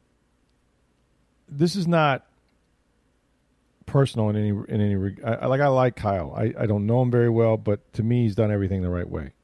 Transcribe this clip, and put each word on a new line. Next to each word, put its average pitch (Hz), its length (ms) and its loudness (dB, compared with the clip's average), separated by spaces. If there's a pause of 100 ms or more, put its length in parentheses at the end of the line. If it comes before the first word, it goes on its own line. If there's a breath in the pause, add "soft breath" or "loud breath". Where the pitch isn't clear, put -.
(1500)
This 165 300 0
is 170 100 -2
not 151 380 2 (1600)
personal 123 440 0
in 104 80 0
any, 104 120 0
in 104 300 -2
any 104 160 2
reg-, 98 300 -4
I, 117 80 -2
I, - 140 -6
like, 131 120 0
I 143 80 2
like 127 300 2
Kyle. 98 360 -2
I, 113 240 -2
I 120 100 -2
don't 104 180 0
know 117 160 2
him 123 100 0
very 120 180 4
well, 113 280 2
but 107 360 -4
to - 80 -4
me, 120 220 2
he's 107 100 0
done 107 160 2
everything 98 320 0
the 90 80 -2
right 87 180 -4
way, 87 260 -10 (100)